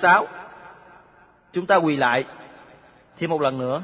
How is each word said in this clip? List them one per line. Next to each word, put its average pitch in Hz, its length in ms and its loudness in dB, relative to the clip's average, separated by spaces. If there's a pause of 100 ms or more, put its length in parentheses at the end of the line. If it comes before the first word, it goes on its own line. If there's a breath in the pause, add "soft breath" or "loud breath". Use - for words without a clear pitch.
sáu, 185 240 4 (1300)
chúng 180 120 -6
ta 190 100 4
quỳ 160 200 2
lại 131 280 0 (960)
thêm 165 100 -6
một 156 120 -2
lần 131 160 -2
nữa. 131 260 -6